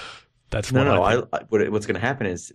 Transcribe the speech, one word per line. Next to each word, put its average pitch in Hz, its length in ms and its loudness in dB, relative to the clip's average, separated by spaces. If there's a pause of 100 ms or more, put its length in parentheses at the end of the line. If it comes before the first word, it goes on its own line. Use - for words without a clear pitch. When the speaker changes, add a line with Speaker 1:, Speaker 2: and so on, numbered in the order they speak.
(520)
Speaker 1:
That's 107 200 -4
Speaker 2:
No, 131 100 4
Speaker 1:
what 139 40 4
Speaker 2:
no, 104 180 4
Speaker 1:
I 101 80 4
Speaker 2:
I, 117 40 4
Speaker 1:
think. - 180 0
Speaker 2:
I, - 60 -2 (100)
what 107 120 4
it, 92 100 0
what's 104 160 -2
gonna 95 120 -2
happen 120 280 -2
is 87 280 -8